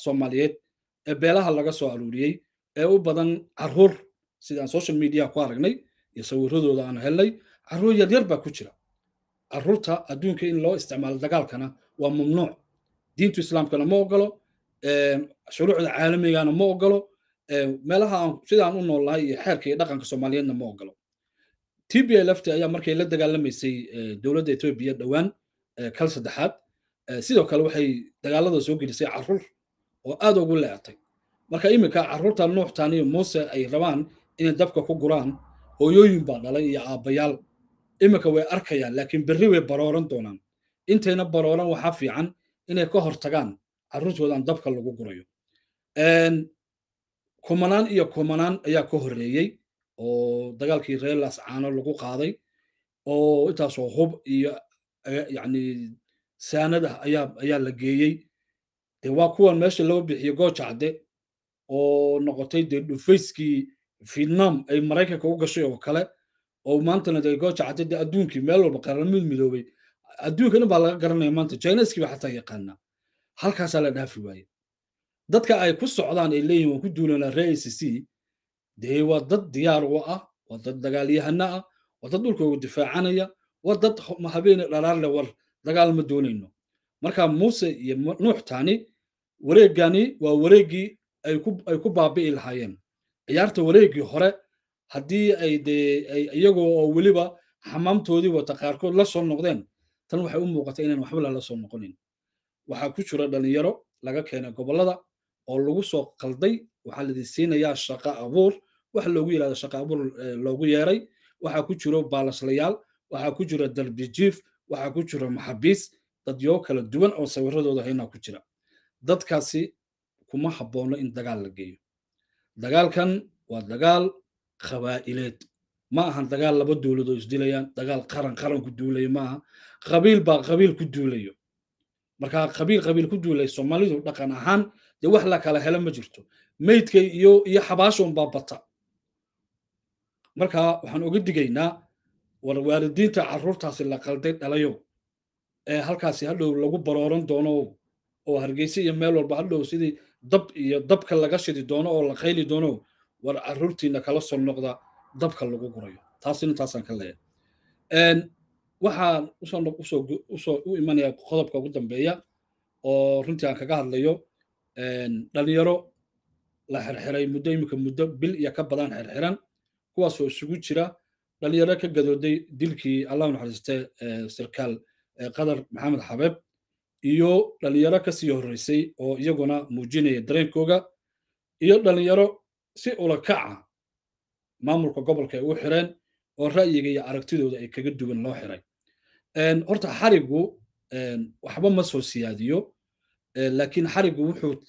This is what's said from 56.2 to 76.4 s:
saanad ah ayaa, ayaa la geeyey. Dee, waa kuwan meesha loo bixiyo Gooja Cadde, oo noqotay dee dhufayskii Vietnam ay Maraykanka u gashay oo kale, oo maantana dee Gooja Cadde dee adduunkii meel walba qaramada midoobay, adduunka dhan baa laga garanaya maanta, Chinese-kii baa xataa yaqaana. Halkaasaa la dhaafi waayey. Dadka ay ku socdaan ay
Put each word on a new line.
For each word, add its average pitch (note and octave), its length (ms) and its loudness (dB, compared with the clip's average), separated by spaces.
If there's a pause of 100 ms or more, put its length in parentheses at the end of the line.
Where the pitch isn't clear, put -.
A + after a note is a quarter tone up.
saanad D#3+ 480 0
ah - 200 -6
ayaa, D3 380 -2
ayaa C#3+ 160 0
la C3 120 -2
geeyey. C#3 560 0 (760)
Dee, C3 80 -8
waa E3 240 4
kuwan F#3 240 6
meesha F3 260 2
loo F3 180 2
bixiyo D3 320 -4
Gooja E3+ 200 2
Cadde, B2 340 -6 (800)
oo C#3+ 520 2
noqotay C#3+ 480 -2
dee C#3 120 -2
dhufayskii D3 880 2 (320)
Vietnam D3+ 680 0
ay D3 120 0
Maraykanka D#3+ 480 0
u E3+ 80 -2
gashay D#3+ 280 -2
oo C3 140 -4
kale, D#3 240 -2 (640)
oo D3 160 2
maantana E3+ 380 0
dee D3 160 0
Gooja E3+ 280 -2
Cadde C#3+ 200 -6
dee E3 140 -4
adduunkii D#3+ 440 -2
meel E3+ 200 4
walba C3+ 180 0
qaramada D#3+ 440 0
midoobay, C3 400 0 (540)
adduunka F#3+ 400 4
dhan A#3 100 4
baa F3 100 6
laga E3+ 200 4
garanaya E3 320 2
maanta, D3+ 260 -2
Chinese-kii G3+ 460 2
baa C3+ 140 -4
xataa C3 200 -8
yaqaana. G2+ 400 -14 (600)
Halkaasaa F3 420 -2
la D3 100 2
dhaafi B2+ 300 -8
waayey. F#2+ 260 -16 (840)
Dadka A3 320 2
ay F3 160 2
ku C4 100 -6
socdaan E3 460 -2
ay D3 100 0